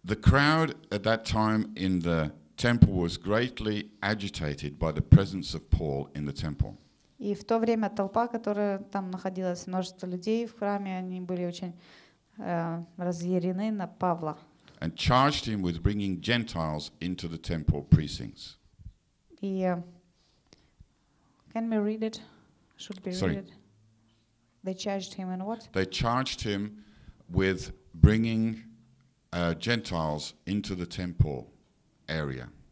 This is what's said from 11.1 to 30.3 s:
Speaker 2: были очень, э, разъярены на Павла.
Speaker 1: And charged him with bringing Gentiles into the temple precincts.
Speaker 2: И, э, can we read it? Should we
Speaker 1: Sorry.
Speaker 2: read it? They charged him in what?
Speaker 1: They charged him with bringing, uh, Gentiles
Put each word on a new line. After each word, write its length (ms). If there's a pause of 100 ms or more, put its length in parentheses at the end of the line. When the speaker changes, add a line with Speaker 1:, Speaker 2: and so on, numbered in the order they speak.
Speaker 2:
были 240
очень, 300 (640)
э, 440 (140)
разъярены 760
на 160
Павла. 520 (420)
Speaker 1:
And 140
charged 500
him 160
with 220
bringing 400
Gentiles 800
into 280
the 80
temple 460
precincts. 720 (840)
Speaker 2:
И, 180
э, 220 (1700)
can 160
we 80
read 260
it? 180 (580)
Should 260
we 80
Speaker 1:
Sorry. 240
Speaker 2:
read 80
it? 80 (1120)
They 100
charged 400
him 160
in 140
what? 300
Speaker 1:
They 100
charged 560
him 440 (460)
with 440 (200)
bringing, 680 (720)
uh, 220
Gentiles 800 (120)